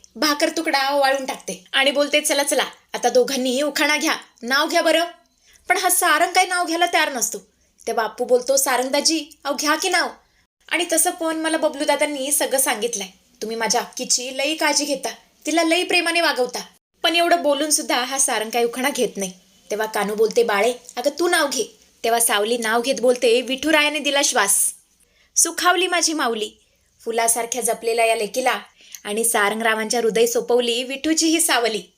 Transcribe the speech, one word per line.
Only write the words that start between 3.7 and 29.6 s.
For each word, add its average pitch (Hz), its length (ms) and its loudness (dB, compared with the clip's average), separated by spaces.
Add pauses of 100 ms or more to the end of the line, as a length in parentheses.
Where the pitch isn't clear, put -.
घ्या, 294 200 0 (260)
नाव 269 240 0
घ्या 330 160 2
बरं." 320 220 4 (640)
पण 359 80 2
हा 370 140 0
सारंग 349 420 2
काही 370 160 4
नाव 359 160 0
घ्यायला 330 220 0
तयार 320 260 0
नसतो. 220 260 -4 (480)
तेव्हा 226 180 0
अप्पू 226 200 -4
बोलतो, 247 320 2
"सारंगदाजी, 277 680 0 (200)
अहो 277 100 -2
घ्या 302 220 0
की 339 120 -4
नाव." 339 200 0 (600)
आणि 339 240 -2
तसं 330 180 2
पण 320 260 -4
मला 320 220 -2
बबलू 302 260 -2
दादांनी 285 480 -2
सगळं 262 280 0
सांगितलंय, 208 480 -4 (340)
तुम्ही 220 140 -8
माझ्या 226 240 0
अक्कीची 254 560 -6
लई 285 180 -2
काळजी 294 300 0
घेता, 269 300 -4 (320)
तिला 311 160 0
लई 330 220 2
प्रेमाने 339 360 0
वागवता, 247 460 -2 (380)
पण 330 120 2
एवढं 349 260 4
बोलून 285 280 0
सुद्धा 302 280 0
हा 262 200 -4
सारंग 226 320 -2
काही 233 140 0
उखाणा 247 260 -2
घेत 233 260 -2
नाही. 190 160 -6 (380)
तेव्हा 214 160 -2
कानू 214 280 -4
बोलते, 220 280 2
"बाळे, 220 300 2 (240)
अगं 247 220 0
तू 349 100 2
नाव 330 200 2
घे." 254 140 -4 (420)
तेव्हा 233 160 2
सावली 233 380 2
नाव 226 220 0
घेत 240 200 -2
बोलते, 247 400 4
"विठुरायाने 294 580 0
दिला 285 260 0
श्वास, 208 320 2 (800)
सुखावली 349 500 2
माझी 339 260 0
माऊली, 233 380 -2 (520)
फुलासारख्या 233 600 -2
जपलेल्या 226 420 0
या 226 120 2
लेकीला 226 420 -2 (460)
आणि 214 200 -4
सारंगरावांच्या 220 760 0